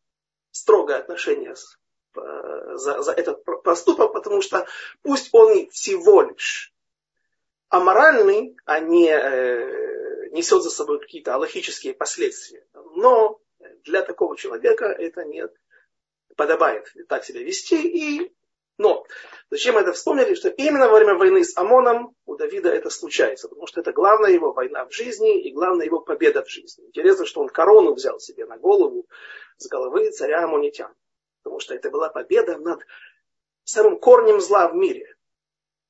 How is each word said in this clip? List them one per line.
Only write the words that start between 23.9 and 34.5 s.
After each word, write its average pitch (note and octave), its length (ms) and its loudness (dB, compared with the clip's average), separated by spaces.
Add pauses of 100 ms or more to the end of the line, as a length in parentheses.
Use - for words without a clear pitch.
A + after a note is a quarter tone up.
главная G3+ 400 4
его E3+ 220 2
война B2+ 320 -8
в - 60 -20
жизни A3 500 -2
и - 100 -12
главная E3+ 340 -2
его - 140 -4
победа - 440 -2
в - 60 -18
жизни. - 360 -20
Интересно, F#3 400 2
что - 160 -8
он C#3 80 -4
корону F#3 440 6
взял B2+ 260 -6
себе - 260 -16
на A2+ 120 -20
голову D3+ 500 0 (500)
с - 100 -20
головы D3 440 -4
царя D#3 320 -4
Амонитян, D3 500 -6 (500)
потому - 160 -14
что - 140 -14
это C#3 160 -10
была D#3 200 -4
победа D#3+ 480 -2
над D#3+ 240 -8 (800)
самым G#3+ 360 2
корнем A3+ 400 6
зла F#3 280 2